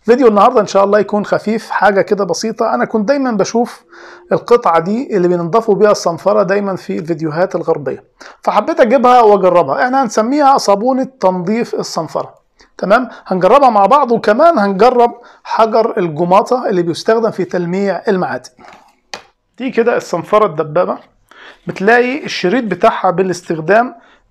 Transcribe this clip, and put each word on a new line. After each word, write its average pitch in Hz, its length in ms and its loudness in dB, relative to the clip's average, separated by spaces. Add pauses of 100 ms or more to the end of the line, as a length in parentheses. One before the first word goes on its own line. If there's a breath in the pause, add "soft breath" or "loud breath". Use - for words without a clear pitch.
فيديو 247 260 4
النهاردة 214 340 4
إن 190 60 -2
شاء 196 160 2
الله 202 160 2
يكون 202 260 -2
خفيف، 208 440 -4
حاجة 196 320 0
كده 202 240 -2
بسيطة. 220 480 -4
أنا 240 120 -2
كنت 214 220 -4
دايمًا 269 240 -2
بشوف - 520 -4 (480 loud breath)
القطعة 175 480 0
دي 214 380 -4
اللي 175 100 0
بينضفوا 180 480 0
بيها 208 160 2
الصنفرة 196 520 0
دايمًا 196 320 -2
في 196 240 -10
الفيديوهات 160 560 -4
الغربية، 156 480 -6 (380 loud breath)
فحبيت 233 380 0
أجيبها 247 420 4
وأجربها. 185 640 2
إحنا 269 180 0
هنسميها 269 540 2
صابونة 240 500 0 (120)
تنظيف 185 560 -2
الصنفرة، - 580 -8 (440 soft breath)
تمام؟ 233 320 0 (160 loud breath)
هنجربها 208 440 4
مع 208 160 2
بعض، 254 260 2
وكمان 240 480 2
هنجرب 233 520 2 (320 loud breath)
حجر 226 540 0
الجماطة 185 720 0
اللي 180 120 0
بيستخدم 220 500 0
في 185 140 -6
تلميع 180 640 -4
المعادن. - 420 -4 (1080 loud breath)
دي 247 140 -6
كده 226 260 0
الصنفرة 190 480 -2
الدبابة، 160 520 -4 (680 loud breath)
بتلاقي 240 580 0
الشريط 208 380 -2
بتاعها 185 480 0
بالاستخدام 180 840 -2 (360 soft breath)